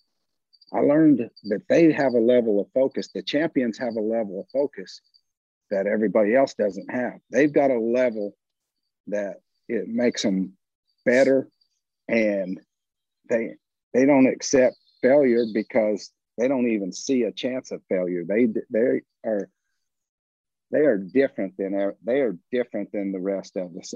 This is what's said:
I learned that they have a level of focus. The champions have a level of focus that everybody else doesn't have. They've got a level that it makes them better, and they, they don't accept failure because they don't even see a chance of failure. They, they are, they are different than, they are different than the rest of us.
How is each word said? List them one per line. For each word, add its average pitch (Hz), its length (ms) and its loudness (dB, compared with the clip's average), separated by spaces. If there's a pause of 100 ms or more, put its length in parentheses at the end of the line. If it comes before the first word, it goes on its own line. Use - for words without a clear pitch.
(720)
I 110 80 -2
learned 143 500 4 (140)
that 98 240 -4
they 156 240 6
have 135 220 0
a 117 60 2
level 113 400 2
of 95 140 -6
focus. 127 340 -2
The 95 140 -8
champions 127 560 -2
have 117 180 -6
a 113 40 -4
level 107 400 -4
of - 100 -14
focus 131 500 -6 (720)
that 98 160 -2
everybody 107 480 0
else 135 200 2
doesn't 95 360 -4
have. 123 240 -6 (160)
They've 143 220 2
got 143 180 2
a 123 80 0
level 113 580 -2 (720)
that 101 280 -6 (320)
it 110 200 -6
makes 120 340 -2
them 95 300 -2 (520)
better, 131 440 4 (600)
and 101 520 -2 (680)
they, 113 260 -2 (380)
they 127 140 4
don't 135 200 6
accept 127 500 2 (260)
failure 127 500 4
because 107 600 -2 (260)
they 120 100 0
don't 123 200 0
even 98 240 -2
see 127 300 -2
a 98 100 -2
chance 123 400 -8
of 90 160 -10
failure. 90 360 -2
They, 107 220 2 (240)
they 127 300 0 (240)
are, 104 240 -4 (1200)
they 135 100 2
are 127 180 2
different 98 580 -2
than, 98 380 -4 (100)
they 131 160 0
are 107 160 -2 (160)
different 117 400 -6
than 98 200 -4
the 92 80 -6
rest 95 360 -6
of 90 200 -8
us. - 200 -14